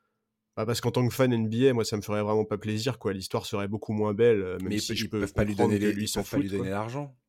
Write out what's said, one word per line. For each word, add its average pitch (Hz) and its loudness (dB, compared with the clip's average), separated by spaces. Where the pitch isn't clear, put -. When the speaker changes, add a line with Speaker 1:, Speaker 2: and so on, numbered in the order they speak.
Speaker 1:
bah, 110 -4
parce 113 -2
qu'en 120 2
tant 123 2
que 110 -4
fan 127 4
N 113 2
B 113 2
A, 131 6
moi, 113 2
ça 104 -4
me 101 -2
ferait 104 -2
vraiment 107 2
pas 107 -4
plaisir, 107 -4
quoi. 98 -2
L'histoire 101 -6
serait 101 -4
beaucoup 107 -4
moins 107 2
belle, 110 6
euh, 92 -6
même 92 -6
Speaker 2:
Mais 104 -2
Speaker 1:
si - -4
Speaker 2:
ils 101 -4
Speaker 1:
je 113 -4
Speaker 2:
pe-, - -8
Speaker 1:
peux 107 0
Speaker 2:
peuvent 98 -2
pas 107 2
lui 104 -2
Speaker 1:
comprendre 110 4
Speaker 2:
donner 101 2
Speaker 1:
que 104 2
Speaker 2:
les, 101 2
Speaker 1:
lui 104 -2
Speaker 2:
ils 104 -4
Speaker 1:
s'en 107 -4
Speaker 2:
peuvent 98 -6
pas - -2
lui 95 2
Speaker 1:
foute, 98 -6
quoi. 98 -4
Speaker 2:
donner 95 -4
l'argent. 123 -6